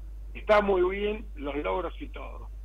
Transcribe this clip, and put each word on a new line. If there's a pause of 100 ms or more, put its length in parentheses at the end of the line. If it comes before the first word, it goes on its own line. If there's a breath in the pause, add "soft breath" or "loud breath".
(340)
Está
muy (120)
bien (120)
los
logros
y
todo, (140)